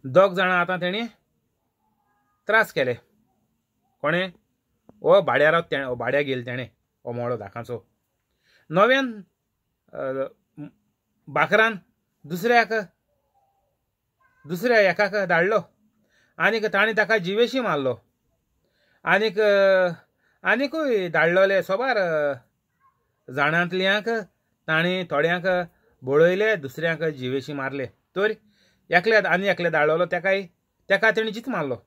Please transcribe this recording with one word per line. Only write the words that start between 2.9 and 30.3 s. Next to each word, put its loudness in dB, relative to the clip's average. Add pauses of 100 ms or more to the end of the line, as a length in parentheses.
कोणें? -2 (720)
हो 6
भाड्यारो 2
तेणें, -6
हो -6
भाड्या -2
गेल -4
तेणें -10 (380)
हो -10
मोळो -6
दाकांचो. -12 (840)
नव्यान, 2 (720)
अ, -8 (1120)
बाकरान 0 (480)
दुसऱ्याक, 0 (1700)
दुसऱ्या 4
एकाक 0 (140)
धाडलो 4 (800)
आनीक 0
ताणी 0
ताका 2
जिवेशी 0
मारलो. -2 (1080)
आनीक, 2
अ, 4 (540)
आनीकूय -2
धाडलोले 2
सोबार, -2
अ, -2 (1000)
जाणांतल्यांक 0 (600)
ताणी 0
थोड्यांक -2 (580)
बळयले, 2
दुसऱ्यांक -6
जिवेशी -6
मारले. -6
तर -6 (600)
एकल्याक 4
आनी 0
एकल्या 0
धाडलोलो 2
तेकाय, -2 (440)